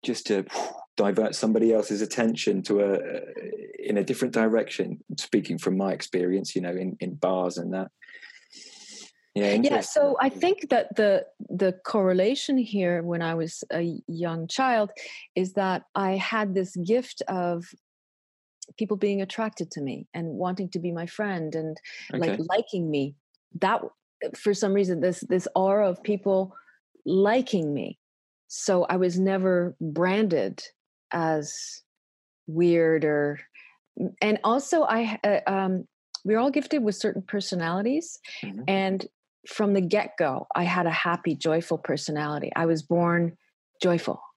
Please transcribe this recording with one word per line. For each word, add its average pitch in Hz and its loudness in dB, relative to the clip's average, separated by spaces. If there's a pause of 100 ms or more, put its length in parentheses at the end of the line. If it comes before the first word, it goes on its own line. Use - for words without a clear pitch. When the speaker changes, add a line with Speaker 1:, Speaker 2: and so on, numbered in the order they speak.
Speaker 1:
Just - -4
to 98 2 (520)
divert 101 2
somebody 113 4
else's 104 2
attention 110 0
to 101 2
a, 98 2 (800)
in 104 0
a 101 2
different 123 -2
direction, 110 0 (140)
speaking - -2
from 92 -2
my 95 0
experience, 90 -2
you 92 0
know, 90 -4
in, 92 -4
in 90 -6
bars 90 0
and 90 -6
that. 92 -4 (1500)
Yeah, 202 2
Speaker 2:
Yeah, 202 4
Speaker 1:
interesting. 262 4
Speaker 2:
so 285 4
I 269 4
think 349 0
that 226 2
the, 208 4 (240)
the 185 0 (140)
correlation 202 2
here, 190 0
when 170 -2
I 165 -2
was 165 -4
a 170 -2
young 165 -4
child, 233 2 (440)
is 185 -2
that 190 0 (120)
I 190 0
had 202 -2
this 185 -2
gift 214 -2
of 175 -2 (1120)
people 214 -2
being 202 0
attracted 190 -6
to 156 -8
me 135 -8
and 170 -6 (100)
wanting 180 -2
to 185 -6
be 170 -4
my 170 -6
friend 170 -4
and, 160 -4 (340)
like, 170 0
Speaker 1:
Okay. 165 -2
Speaker 2:
liking 185 0
me. 143 -2 (440)
That, 196 2 (560)
for 208 2
some 196 0
reason, 185 2
this, 175 0
this 185 0
aura 196 4
of 180 -6
people 190 0 (520)
liking 196 2
me. - -6 (520)
So 180 0
I 185 0
was 180 2
never 185 2
branded 170 0 (500)
as 160 -4 (640)
weird 165 4
or, 147 0 (840)
and 214 2
also 254 2
I, 226 0
uh, 202 4 (120)
um, 190 0 (360)
we're 208 2
all 262 2
gifted 285 0
with 208 2
certain - -2
personalities. 196 -2 (240)
Speaker 1:
Mm-hmm. 202 -10
Speaker 2:
And 190 0 (420)
from 208 2
the 196 6
get-go, 175 0
I 175 2
had 175 0
a 165 2
happy, 170 0
joyful 165 0
personality. 151 -4
I 165 0
was 165 2
born 170 2 (460)
joyful. 175 0 (160)